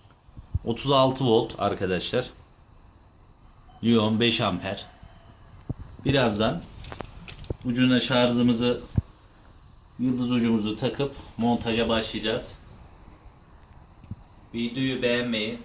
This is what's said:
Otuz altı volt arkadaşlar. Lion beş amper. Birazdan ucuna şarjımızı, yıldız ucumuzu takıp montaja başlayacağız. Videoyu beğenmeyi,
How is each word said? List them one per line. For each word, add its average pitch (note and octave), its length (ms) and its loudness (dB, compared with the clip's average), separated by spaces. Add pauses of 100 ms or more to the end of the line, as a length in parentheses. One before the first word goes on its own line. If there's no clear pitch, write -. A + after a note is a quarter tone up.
(640)
Otuz A#2 260 -2
altı C3+ 340 4
volt A2+ 320 4
arkadaşlar. G2 720 -2 (1500)
Lion A2 360 4
beş A#2 220 2
amper. F#2+ 440 -2 (1200)
Birazdan C3+ 560 2 (1040)
ucuna B2+ 340 2
şarjımızı, A#2+ 800 2 (1200)
yıldız B2 320 0
ucumuzu A2+ 460 2
takıp C#3 380 -2 (220)
montaja A2+ 520 0
başlayacağız. A2+ 600 -2 (2000)
Videoyu A#2+ 480 -2
beğenmeyi, A#2+ 640 -2